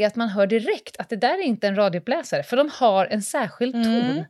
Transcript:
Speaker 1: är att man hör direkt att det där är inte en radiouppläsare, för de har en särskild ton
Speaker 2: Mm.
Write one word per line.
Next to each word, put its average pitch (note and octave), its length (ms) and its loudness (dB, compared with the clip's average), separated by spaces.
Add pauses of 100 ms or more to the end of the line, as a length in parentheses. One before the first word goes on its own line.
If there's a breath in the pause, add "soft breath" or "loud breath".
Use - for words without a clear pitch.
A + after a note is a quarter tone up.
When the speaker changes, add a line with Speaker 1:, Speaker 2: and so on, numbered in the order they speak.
Speaker 1:
är G#3+ 40 4
att G3+ 80 -6
man A#3 140 -2
hör G3+ 180 2
direkt A3+ 500 -2
att - 120 -10
det A#3 60 -4
där A#3+ 220 2
är G4 60 -4
inte G#3+ 240 0
en G3 80 0
radiouppläsare, G3+ 680 0
för A#3+ 140 -2
de D4 120 2
har F#3+ 360 4
en G#3 160 -2
särskild B3 520 -4
ton A#3 120 0
Speaker 2:
Mm. A#3+ 440 0